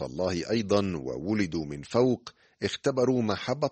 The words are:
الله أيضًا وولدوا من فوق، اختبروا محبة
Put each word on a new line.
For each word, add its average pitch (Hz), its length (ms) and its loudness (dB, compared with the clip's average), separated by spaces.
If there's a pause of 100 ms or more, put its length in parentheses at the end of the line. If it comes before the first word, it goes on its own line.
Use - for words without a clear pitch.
الله 85 480 -2
أيضًا 101 480 2
وولدوا 80 680 -2
من 71 160 -8
فوق، 123 480 2 (340)
اختبروا 127 580 2
محبة 127 500 -2